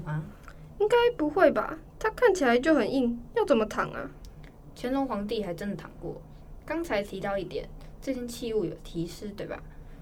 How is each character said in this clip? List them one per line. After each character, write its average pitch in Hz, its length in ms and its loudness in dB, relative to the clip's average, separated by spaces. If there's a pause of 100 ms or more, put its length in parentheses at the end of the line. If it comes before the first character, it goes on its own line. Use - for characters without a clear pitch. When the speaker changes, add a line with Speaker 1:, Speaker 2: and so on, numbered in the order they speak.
Speaker 1:
吗？ 156 220 -4 (540)
Speaker 2:
应 415 80 4
该 466 100 6 (180)
不 302 140 0
会 320 220 6
吧， - 260 -2 (220)
它 440 100 2
看 440 240 6
起 - 100 0
来 240 140 8
就 311 160 6
很 247 180 4
硬， 240 300 2 (140)
要 440 100 4
怎 269 100 6
么 220 80 4
躺 185 280 -2
啊？ - 180 -8 (680)
Speaker 1:
乾 254 140 -4
隆 269 160 2
皇 208 180 -2
帝 214 160 -2
还 185 120 -4
真 202 160 -6
的 185 60 -2
躺 - 140 -10 (120)
过。 - 200 -8 (440)
刚 320 180 -2
才 220 180 0
提 202 160 -6
到 196 200 -2
一 185 80 -4
点， - 200 -6 (360)
这 269 120 -2
件 240 140 -6
器 233 260 -6
物 208 120 0
有 156 80 -4 (100)
题 170 240 -4
诗， - 220 -10
对 - 180 -8
吧？ - 160 -10 (380)